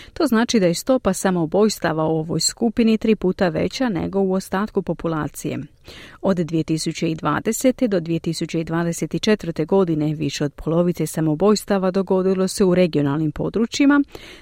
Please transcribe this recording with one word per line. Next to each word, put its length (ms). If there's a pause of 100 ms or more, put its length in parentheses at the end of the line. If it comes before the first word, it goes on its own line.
(140)
To 140
znači 320
da 80
je 80
stopa 380
samoubojstava 920
u 140
ovoj 200
skupini 580
tri 180
puta 340
veća 400
nego 300
u 140
ostatku 480
populacije. 800 (600)
Od 160
dvije 260
tisuće 520
dvadesete 720
do 120
dvije 200
tisuće 440
dvadeset 580
četvrte 440
godine 480
više 320
od 80
polovice 540
samoubojstava 840
dogodilo 560
se 160
u 120
regionalnim 560
područjima, 720 (380)